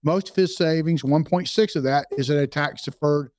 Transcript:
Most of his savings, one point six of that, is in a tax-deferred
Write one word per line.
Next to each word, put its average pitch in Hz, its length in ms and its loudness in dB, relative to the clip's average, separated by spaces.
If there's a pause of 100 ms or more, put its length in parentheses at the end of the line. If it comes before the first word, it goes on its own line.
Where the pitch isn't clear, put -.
Most 180 260 0
of - 60 -6
his 185 200 2
savings, 160 480 0
one 143 200 2
point 180 240 -2
six 214 280 0
of 147 60 -2
that, 139 300 0
is 135 180 -2
in 147 80 2
a 143 80 0
tax-deferred 147 920 -2